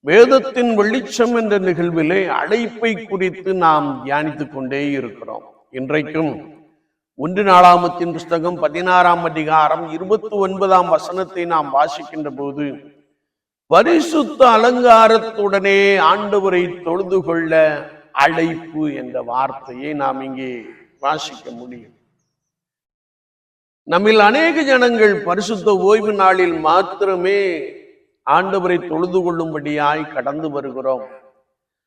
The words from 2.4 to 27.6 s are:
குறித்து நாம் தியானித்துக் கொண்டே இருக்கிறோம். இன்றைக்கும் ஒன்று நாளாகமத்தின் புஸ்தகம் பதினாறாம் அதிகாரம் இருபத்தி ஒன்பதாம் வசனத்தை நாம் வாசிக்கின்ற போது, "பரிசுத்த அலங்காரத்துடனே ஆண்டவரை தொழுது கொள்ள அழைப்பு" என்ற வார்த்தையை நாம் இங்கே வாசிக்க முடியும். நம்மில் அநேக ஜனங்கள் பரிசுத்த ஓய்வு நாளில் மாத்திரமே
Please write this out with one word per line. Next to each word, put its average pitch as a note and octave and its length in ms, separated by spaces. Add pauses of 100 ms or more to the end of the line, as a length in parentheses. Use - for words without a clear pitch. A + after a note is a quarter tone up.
குறித்து F#3 500
நாம் D3+ 520
தியானித்துக் D3 460
கொண்டே C3+ 380
இருக்கிறோம். - 800
இன்றைக்கும் D3 840 (600)
ஒன்று F#3 300
நாளாகமத்தின் F3 680
புஸ்தகம் E3 480
பதினாறாம் F3 640
அதிகாரம் D#3 680
இருபத்தி G3+ 460
ஒன்பதாம் F#3+ 520
வசனத்தை F3 560
நாம் D#3 300
வாசிக்கின்ற D3+ 640
போது, C#3 400 (880)
"பரிசுத்த C#4+ 800
அலங்காரத்துடனே A3 1500
ஆண்டவரை F#3 840
தொழுது F3+ 400
கொள்ள D#3+ 600 (300)
அழைப்பு" D#3+ 840
என்ற B2+ 280
வார்த்தையை C3 680
நாம் C3+ 280
இங்கே C3 420 (380)
வாசிக்க C#3 500
முடியும். A#2+ 520 (1800)
நம்மில் G3+ 320
அநேக D4 440
ஜனங்கள் A#3+ 600
பரிசுத்த G3 540
ஓய்வு G#3 360
நாளில் F#3 400
மாத்திரமே F3+ 1200 (580)